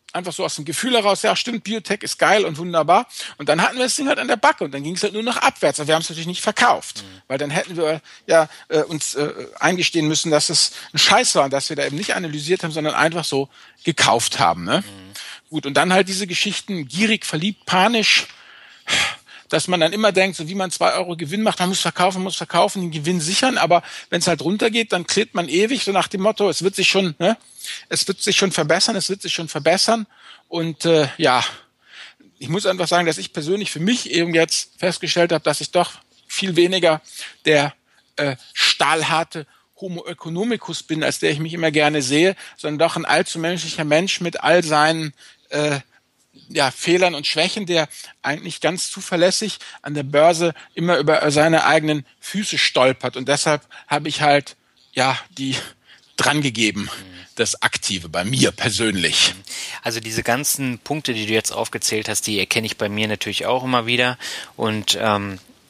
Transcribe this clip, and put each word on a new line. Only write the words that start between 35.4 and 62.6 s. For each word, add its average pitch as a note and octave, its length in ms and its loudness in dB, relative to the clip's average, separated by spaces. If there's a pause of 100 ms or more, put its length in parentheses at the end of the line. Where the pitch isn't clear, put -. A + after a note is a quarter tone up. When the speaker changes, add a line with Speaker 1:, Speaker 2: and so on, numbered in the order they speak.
Speaker 1:
dass D3 180 0
ich D3+ 120 -10
doch F3 220 2 (340)
viel F#3+ 260 -4
weniger E3+ 480 4 (420)
der, D3 300 4 (400)
äh, C#3 220 -2 (160)
stahlharte D#3 960 0 (320)
Homo F3+ 260 -8
economicus F3 800 -4
bin, D#3 180 -2
als C3+ 160 0
der D#3+ 140 2
ich D3 80 -2
mich D#3+ 140 -6
immer D#3+ 180 0
gerne D3 300 4
sehe, D#3 340 4 (200)
sondern D3+ 320 0
doch D#3+ 60 -2
ein E3 100 -4
allzu - 360 0
menschlicher E3 440 -4
Mensch D#3+ 360 2
mit F3 240 -6
all E3+ 180 6
seinen, D#3 500 2 (360)
äh, D3 320 0 (680)
ja, C#3 220 2
Fehlern F3 440 0
und D3 120 -6
Schwächen, F#3 400 -2
der D#3+ 220 0 (340)
eigentlich D#3+ 380 -8
ganz B2+ 300 -2
zuverlässig F#3 680 0 (240)
an D3 120 -8
der D3 100 -4
Börse D#3+ 500 4 (200)
immer E3+ 240 2
über D3+ 340 4
seine D#3 320 4
eigenen D3+ 420 2 (140)
Füße - 360 -6
stolpert. C3 600 2
Und C3 120 -8
deshalb D3 340 0 (260)
habe D3+ 200 -2
ich C#3+ 120 -4
halt, C#3+ 360 4 (360)
ja, C3 260 0 (120)
die C3+ 260 -6 (600)
dran D3 240 2
gegeben, G#2+ 420 0
Speaker 2:
Mhm. F#2 360 -12 (160)
Speaker 1:
das - 280 -2
Aktive F#2 460 -4
bei F2 160 -4
mir A#2+ 280 2
persönlich. G#2 840 0 (480)
Speaker 2:
Also A#2 160 -4
diese A2+ 240 -6
ganzen B2+ 560 -2
Punkte, C#3+ 360 -4
die G#2+ 120 -4
du A2 60 -2
jetzt A2 200 0
aufgezählt G#2+ 560 -4
hast, - 180 -4
die G#2+ 120 -2
erkenne A2 280 0